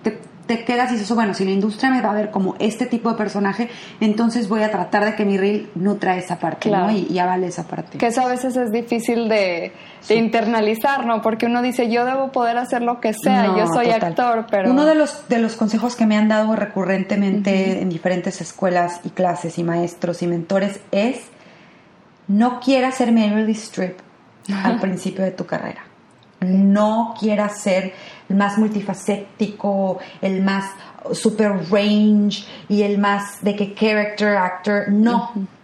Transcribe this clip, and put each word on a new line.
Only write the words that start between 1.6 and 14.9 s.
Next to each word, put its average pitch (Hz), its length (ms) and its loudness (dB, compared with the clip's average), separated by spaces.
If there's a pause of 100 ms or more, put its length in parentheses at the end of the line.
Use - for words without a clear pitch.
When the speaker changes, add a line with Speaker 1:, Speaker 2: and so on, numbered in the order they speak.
Speaker 1:
me 254 120 2
va 214 100 0
a - 20 -2
ver 208 180 -2
como 196 280 -2
este 226 260 0
tipo 240 240 -2
de 226 80 -2
personaje, 202 520 -2 (320)
entonces 220 480 2
voy 214 140 0
a 214 80 0
tratar 202 340 0
de 214 100 -2
que 214 100 -2
mi 196 120 2
reel 208 380 0
nutra 190 420 0
esa 175 200 -6
parte", 165 320 -4
Speaker 2:
Claro. 190 180 2
Speaker 1:
¿no? 214 100 2
Y, 180 120 -2
y 175 100 -2
avale 180 280 0
esa 170 160 -8
parte. - 340 -10
Speaker 2:
Que 240 100 0
eso 233 140 0
a 254 60 2
veces 247 300 -2
es 240 140 0
difícil 233 560 -2
de, 214 80 2
de 185 380 -2 (280)
Speaker 1:
Sí. - 120 0
Speaker 2:
internalizar, 226 920 2
¿no? 220 160 0
Porque 220 240 0
uno 240 160 0
dice, 247 260 0
"Yo 240 160 2
debo 269 260 -2
poder 240 280 0
hacer 247 240 -2
lo 240 180 -2
que 220 140 0
sea, 254 320 2
Speaker 1:
No, - 100 2
Speaker 2:
yo 214 160 2
soy 240 140 2
Speaker 1:
total. 226 160 2
Speaker 2:
actor", 226 480 0
pero 202 180 2
Speaker 1:
Uno 277 160 4
de 311 80 6